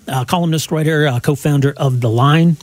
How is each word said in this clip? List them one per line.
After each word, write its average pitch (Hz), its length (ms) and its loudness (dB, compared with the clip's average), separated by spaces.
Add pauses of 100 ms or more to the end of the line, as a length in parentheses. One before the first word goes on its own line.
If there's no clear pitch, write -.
uh, 131 180 -4
columnist, 165 460 -2
writer, 156 360 0
uh, 123 120 -2
co-founder 143 580 0
of 131 220 0
The 120 100 0
Line, 147 540 2